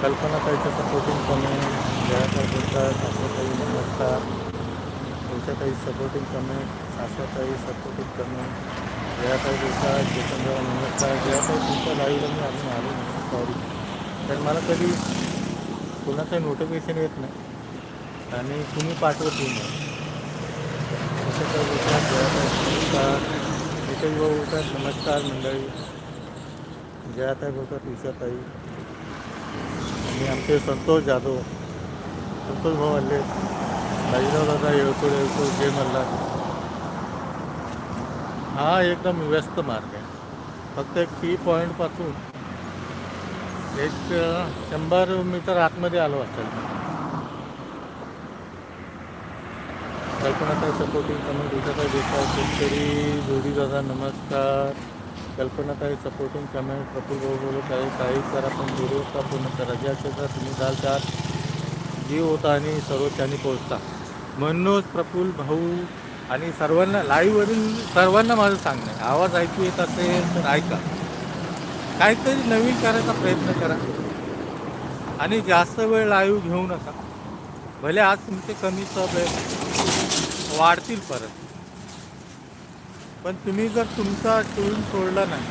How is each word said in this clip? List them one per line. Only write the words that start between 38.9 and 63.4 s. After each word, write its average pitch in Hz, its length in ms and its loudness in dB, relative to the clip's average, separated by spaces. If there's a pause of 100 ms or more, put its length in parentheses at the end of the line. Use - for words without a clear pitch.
व्यस्त 151 400 0
मार्ग 113 360 -4
आहे. 104 80 -8 (720)
फक्त 139 220 -4
एक 170 100 4
टी 170 280 -2
पॉइंटपासून 170 720 0 (1700)
एक, 156 340 -2
अ, 170 340 2 (240)
शंभर 180 540 4
मीटर 180 320 0
आतमध्ये 175 420 4
आलो 147 180 2
असेल. 113 280 -4 (3750)
कल्पनाताई 151 480 2
सपोर्टिंग 147 460 0
कमेंट, 143 360 -2
उषाताई 143 340 0
देसाई, 139 380 2
शेतकरी 147 1000 2
जोडी 135 240 2
दादा, 139 300 2
नमस्कार. 135 920 0 (640)
कल्पनाताई 143 580 -2
सपोर्टिंग 139 500 -6
कमेंट, 135 420 -4
प्रफुल्ल 135 340 -6
भाऊ 135 140 -2
बोलत 135 360 -2
आहे, 131 180 0
"काही 127 320 0
करा 135 260 -2
पण 135 260 -2
व्हिडिओ 131 260 0
का 143 220 -4
पूर्ण 135 240 -2
करा. 127 280 -2
ज्या 135 200 0
क्षेत्रात 139 340 -4
तुम्ही 135 260 -4
जाल 131 280 0
त्यात 139 180 2 (1120)
जीव 160 180 2
होता 156 260 4
आणि 151 280 2
सर्वोच्चानी 139 540 0
पोहोचता." 135 400 -2 (600)